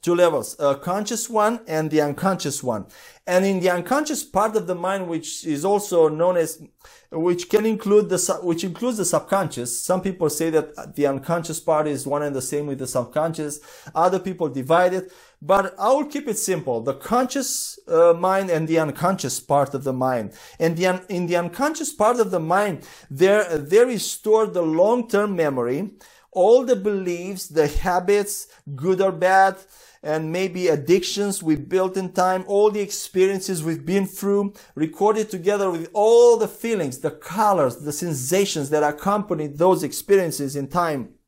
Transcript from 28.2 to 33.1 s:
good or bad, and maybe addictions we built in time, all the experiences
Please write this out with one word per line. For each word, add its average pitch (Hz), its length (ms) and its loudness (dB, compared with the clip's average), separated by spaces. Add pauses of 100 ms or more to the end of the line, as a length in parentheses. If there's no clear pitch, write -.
good 180 260 0
or 190 120 2
bad, 190 460 4 (460)
and 156 280 -2
maybe 180 340 -2
addictions 175 760 0
we 156 100 2
built 185 420 -2
in 185 140 -4
time, 185 380 0
all 202 240 4
the 208 80 -4
experiences 190 840 -2